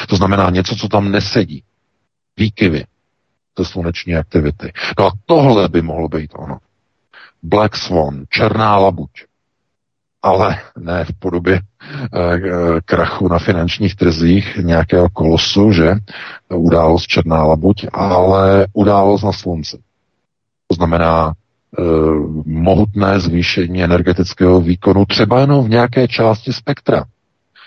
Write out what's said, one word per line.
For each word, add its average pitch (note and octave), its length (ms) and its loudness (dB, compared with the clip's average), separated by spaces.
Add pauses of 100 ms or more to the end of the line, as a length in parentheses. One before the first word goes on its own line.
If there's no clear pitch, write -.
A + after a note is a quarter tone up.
To G2 80 0
znamená F#2+ 340 2
něco, F#2 260 -2
co G2+ 120 -6
tam G2+ 220 0
nesedí. F#2+ 520 -2 (760)
Výkyvy F#2+ 480 -2 (720)
ze F#2 60 -2
sluneční E2+ 520 -6
aktivity. D#2 560 -4 (260)
No G2 80 2
a F#2+ 40 0 (160)
tohle C3+ 420 4
by E2 140 0
mohlo D#2+ 260 -4
být D#2 260 -8
ono. C#2+ 240 -12 (840)
Black G#2 340 0
Swan, C#2+ 520 -4
černá G#2+ 480 0
labuť. F#2+ 340 0 (1120)
Ale - 360 0 (200)
ne E2+ 260 -6
v - 140 -8
podobě, F2+ 420 -2
eh, F2 1200 -4
krachu F2 440 -2
na E2+ 100 0
finančních F2 580 -2
trzích E2+ 600 0
nějakého F2 520 2
kolosu, E2 640 2
že? E2+ 220 2 (540)
Událost E2+ 580 2
černá E2 380 0
labuť, D#2+ 480 0
ale G2 800 2
událost G2+ 500 2
na G2+ 100 0
slunci. E2+ 460 -8 (880)
To - 80 0
znamená, E2 580 0
eh, - 500 -12 (640)
mohutné F#2+ 760 0
zvýšení F2 640 -2
energetického F2 760 2
výkonu, F2+ 440 2
třeba A#2 360 2
jenom C#3 240 4
v A2 40 -2
nějaké A#2+ 400 2
části A2+ 440 -2
spektra. - 520 -4 (640)